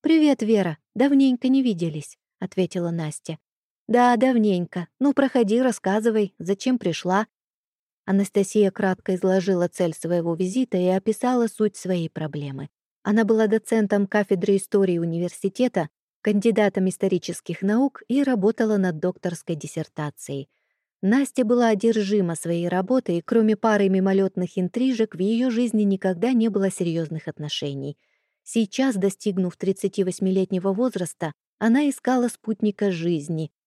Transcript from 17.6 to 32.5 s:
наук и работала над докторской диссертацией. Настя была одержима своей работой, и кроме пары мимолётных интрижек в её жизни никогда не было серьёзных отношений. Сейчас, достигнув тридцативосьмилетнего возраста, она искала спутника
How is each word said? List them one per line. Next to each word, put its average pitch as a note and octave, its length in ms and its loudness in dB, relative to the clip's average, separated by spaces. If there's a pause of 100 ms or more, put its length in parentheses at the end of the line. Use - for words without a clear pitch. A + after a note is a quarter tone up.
наук A3+ 460 0
и C4+ 140 0
работала A3 540 0
над F#3 220 0
докторской F3 580 -6
диссертацией. D3 920 -10 (520)
Настя B3+ 440 0
была A#3+ 240 2
одержима G#3 680 0
своей E3+ 320 -4
работой, F#3 500 0
и E3+ 40 -6
кроме G#3+ 340 2
пары G3+ 320 2
мимолётных F#3+ 680 0
интрижек A3 580 -2
в D#3+ 40 -14
её A3+ 320 0
жизни A3+ 320 0
никогда F#3+ 500 0
не A3+ 160 2
было G3 220 0
серьёзных E3 580 -4
отношений. D3 680 -8 (480)
Сейчас, A#3 520 -2
достигнув F#3+ 600 -2
тридцативосьмилетнего F#3+ 1160 -2
возраста, F#3 600 -4 (260)
она B3 300 2
искала B3+ 400 0
спутника G#3 600 -2